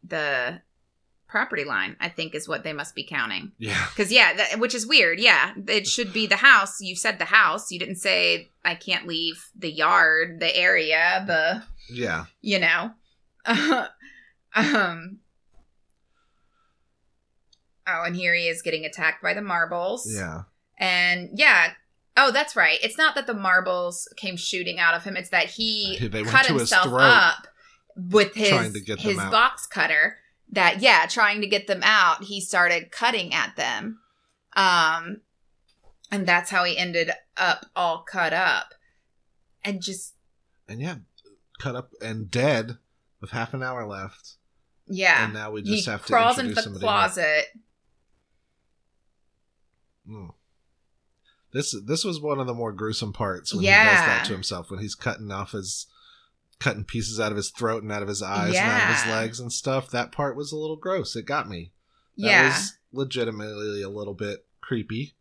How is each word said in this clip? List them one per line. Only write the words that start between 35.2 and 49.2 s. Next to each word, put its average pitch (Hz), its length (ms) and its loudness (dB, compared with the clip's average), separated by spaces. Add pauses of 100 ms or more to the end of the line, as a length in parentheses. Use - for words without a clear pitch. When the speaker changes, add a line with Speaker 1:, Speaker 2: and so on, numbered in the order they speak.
Speaker 1:
and 196 140 -2
that's 175 240 2
how 185 140 2
he 175 120 0
ended 170 360 -2 (260)
up 175 380 0
all 170 260 0
cut 165 320 -2
up. 165 400 0 (880)
And 196 180 -6
just 190 340 -10 (520)
Speaker 2:
And, 110 140 -10
yeah, 165 140 -6 (640)
cut 127 160 -6
up 127 160 -12 (100)
and 110 300 -8
dead 120 480 0 (420)
with 107 80 -16
half 117 240 -8
an 131 80 -8
hour 127 240 -8
left. 98 480 -14 (540)
Speaker 1:
Yeah. 180 380 4
Speaker 2:
And 107 100 -4
now 107 160 -8
we 107 100 -8
just 101 240 -2
Speaker 1:
He 120 60 -4
Speaker 2:
have 104 160 -6
to - 60 0
Speaker 1:
crawls 240 260 4
into 247 100 -2
Speaker 2:
introduce 208 60 -4
Speaker 1:
the 226 80 0
Speaker 2:
somebody 202 200 -8
new. 202 40 0
Speaker 1:
closet. 185 580 2 (2750)